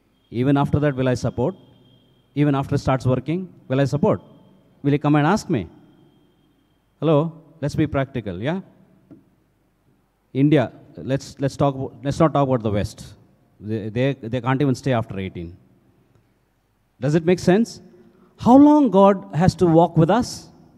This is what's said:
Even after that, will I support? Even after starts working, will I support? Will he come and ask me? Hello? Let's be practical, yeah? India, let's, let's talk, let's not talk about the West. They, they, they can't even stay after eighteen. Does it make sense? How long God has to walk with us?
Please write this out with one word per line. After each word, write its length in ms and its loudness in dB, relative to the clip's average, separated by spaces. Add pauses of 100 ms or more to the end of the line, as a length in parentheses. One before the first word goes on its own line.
(300)
Even 260 0
after 220 0
that, 180 0
will 120 -2
I 60 0 (120)
support? 280 -4 (800)
Even 200 2
after 240 -2
starts 260 -2
working, 480 -2 (160)
will 140 0
I 20 4
support? 380 0 (600)
Will 100 2
he 60 2
come 180 2
and 100 2
ask 240 0
me? 180 -4 (1300)
Hello? 340 2 (260)
Let's 140 -6
be 120 0
practical, 540 -6
yeah? 200 -4 (1700)
India, 400 2 (240)
let's, 440 -8
let's 160 -4
talk, 360 -2 (100)
let's 160 -6
not 140 2
talk 160 2
about 140 0
the 80 -2
West. 440 -6 (460)
They, 280 -8
they, 260 -2
they 260 -8
can't 220 -2
even 120 2
stay 180 -4
after 260 -4
eighteen. 380 -10 (1400)
Does 140 0
it 100 2
make 140 2
sense? 420 0 (580)
How 180 4
long 340 6
God 420 4
has 240 0
to 100 2
walk 300 4
with 140 4
us? 380 -4 (300)